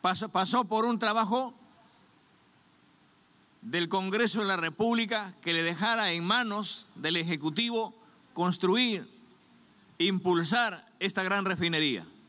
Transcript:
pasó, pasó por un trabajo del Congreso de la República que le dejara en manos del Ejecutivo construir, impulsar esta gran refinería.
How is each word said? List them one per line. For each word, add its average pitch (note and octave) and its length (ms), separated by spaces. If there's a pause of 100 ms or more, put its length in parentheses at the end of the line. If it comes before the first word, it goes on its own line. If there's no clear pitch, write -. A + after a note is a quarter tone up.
pasó, A#3+ 280
pasó F#3+ 360
por A3 200
un A#3 140
trabajo A3+ 560 (2000)
del E3 260
Congreso G3 520
de G#3 60
la G3 100
República G#3 840
que E3+ 120
le E3 100
dejara F#3+ 500
en E3+ 120
manos G#3 720
del D#3+ 200
Ejecutivo F3+ 800 (380)
construir, F#3 760 (920)
impulsar F3+ 880 (140)
esta F#3+ 240
gran G3 200
refinería. D#3 640 (220)